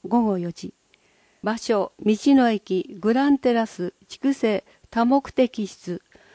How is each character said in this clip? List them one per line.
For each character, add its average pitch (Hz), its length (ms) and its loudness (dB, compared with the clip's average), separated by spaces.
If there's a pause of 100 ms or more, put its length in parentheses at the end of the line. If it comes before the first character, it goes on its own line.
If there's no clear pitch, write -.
午 240 140 0
後 208 180 0
四 175 140 -6
時。 - 220 -14 (680)
場 220 140 -4
所、 208 360 -2 (120)
道 214 140 4
の 269 320 4
駅、 202 500 -4
グ 220 140 0
ラ 277 160 2
ン 277 80 4
テ 240 160 0
ラ 226 120 0
ス、 - 280 -8 (140)
筑 - 260 -2
西、 214 300 -2 (260)
多 233 160 0
目 269 240 0
的 233 360 0
室。 - 360 -12 (320)